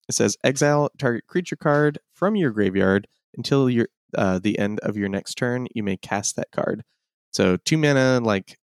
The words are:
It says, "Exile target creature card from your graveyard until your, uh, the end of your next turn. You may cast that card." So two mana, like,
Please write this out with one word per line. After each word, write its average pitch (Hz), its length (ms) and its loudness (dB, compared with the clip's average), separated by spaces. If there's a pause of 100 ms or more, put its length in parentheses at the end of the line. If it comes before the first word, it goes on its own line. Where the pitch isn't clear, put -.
It 110 60 -6
says, 107 300 0
"Exile 147 560 0
target 120 280 -2
creature 175 280 -6
card 147 420 2 (160)
from 208 220 -2
your 156 160 0
graveyard 98 560 2 (300)
until 131 320 2
your, 117 180 0 (280)
uh, 95 220 2
the 101 220 0
end 104 220 -2
of 107 160 -4
your 101 120 -2
next 98 260 -6
turn. 123 380 -4
You 113 80 -6
may 98 160 -2
cast - 380 -6
that - 160 -6
card." - 320 -4 (500)
So 92 240 2
two - 200 -2
mana, 131 440 4
like, 104 380 -2 (160)